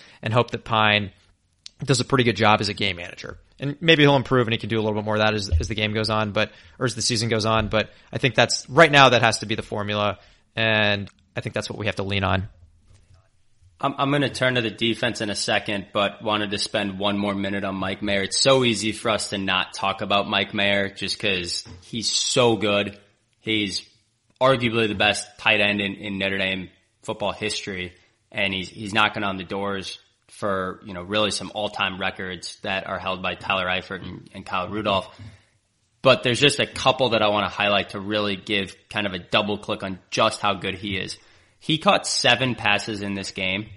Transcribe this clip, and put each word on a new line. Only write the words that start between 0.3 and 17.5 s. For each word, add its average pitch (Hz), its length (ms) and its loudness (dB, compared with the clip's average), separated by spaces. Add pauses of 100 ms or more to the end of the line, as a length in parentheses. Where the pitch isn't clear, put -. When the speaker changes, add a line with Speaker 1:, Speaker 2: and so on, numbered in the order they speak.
Speaker 1:
hope 120 160 2
that 120 120 -8
Pine 104 500 2 (720)
does 135 180 2
a 123 40 -2
pretty 127 200 2
good 113 120 2
job 107 240 6
as 104 80 -2
a 104 60 -4
game 95 220 -2
manager. - 420 -14 (200)
And 143 220 -6
maybe 160 220 6
he'll 143 140 8
improve 127 300 2
and 110 60 -2
he 113 60 0
can 107 100 -8
do 113 80 0
a 110 60 0
little 107 120 0
bit 104 120 -4
more 107 80 0
of 107 60 2
that 107 120 4
as, 104 180 -4 (100)
as 110 80 -4
the 110 60 -6
game 107 200 -2
goes 110 160 -2
on, 107 220 0
but, 104 200 -2 (260)
or 131 60 -4
as 120 100 -2
the 120 60 -8
season 113 300 -2
goes 110 160 0
on. 110 220 2
But 107 220 -2 (220)
I 123 60 -6
think 127 160 0
that's, - 340 0
right 156 220 8
now, 143 180 10
that 117 140 6
has 113 160 4
to - 80 -8
be 107 80 -4
the 107 80 -2
formula. 104 560 -2 (360)
And 107 540 2 (260)
I 123 60 -6
think 117 140 -6
that's 107 160 -4
what 107 80 -10
we 107 80 -6
have 101 100 0
to 101 60 -2
lean 98 220 0
on. 92 240 0 (1300)
Speaker 2:
I'm, 139 160 -2
I'm 139 140 0
gonna 143 180 2
turn 127 280 0
to 127 40 0
the 113 100 -2
defense 113 520 -2
in 104 80 -2
a 98 60 -6
second, 101 580 -2
but 101 280 -2
wanted 107 280 -2
to 101 80 -2
spend 101 400 -4
one 101 180 0
more 101 180 -2
minute 98 300 -4